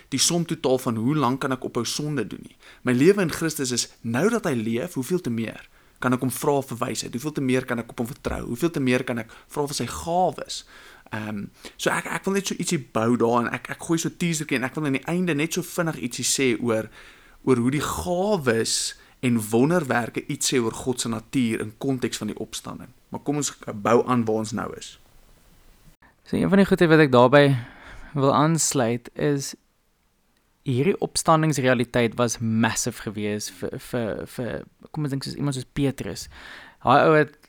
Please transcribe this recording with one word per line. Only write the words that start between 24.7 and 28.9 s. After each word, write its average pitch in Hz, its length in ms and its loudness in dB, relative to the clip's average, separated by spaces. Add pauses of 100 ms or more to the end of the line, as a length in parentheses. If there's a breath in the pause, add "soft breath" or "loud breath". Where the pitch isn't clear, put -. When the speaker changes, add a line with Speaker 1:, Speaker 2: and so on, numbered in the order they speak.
Speaker 1:
is. - 220 -18 (1300 soft breath)
Speaker 2:
So - 100 -4
een 180 140 2
van 190 80 6
die 196 80 8
goeie 180 220 4
wat 156 120 8
ek 147 120 6
daarbey 131 460 8 (560 loud breath)
wil 139 200 4
aansluit 135 840 2